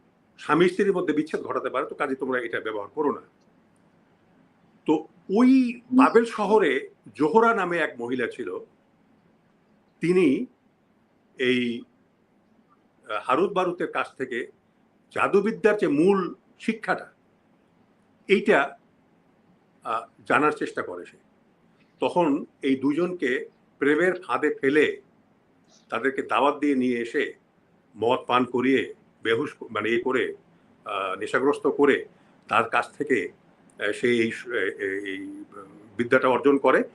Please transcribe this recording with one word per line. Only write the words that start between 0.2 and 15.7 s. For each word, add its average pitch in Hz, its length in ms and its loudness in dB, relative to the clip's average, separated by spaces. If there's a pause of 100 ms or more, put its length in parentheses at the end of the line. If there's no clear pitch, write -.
স্বামী 165 320 2
স্ত্রীর 190 240 0
মধ্যে 165 200 -2
বিচ্ছেদ 151 280 -2
ঘটাতে 123 280 -6
পারে, 160 160 -4
তো - 100 -12
কাজে 139 200 -4
তোমরা 131 240 -4
এটা 117 200 -6
ব্যবহার 104 300 -8
করো 147 220 -2
না।" 110 100 -10 (1600)
তো - 220 0 (300)
ওই 254 440 4 (100)
বাবেল 233 340 6
শহরে 196 640 0 (260)
জোহরা 220 400 4
নামে 175 220 -2
এক 151 220 -2
মহিলা 120 280 -4
ছিল, 107 320 -10 (1400)
তিনি 175 440 2 (920)
এই, 123 440 0 (1300)
আহ, 107 140 -4
হারুত 160 280 0
বারুতের 175 400 -2
কাছ - 240 -6
থেকে 123 360 -8 (600)
জাদুবিদ্যার 208 640 2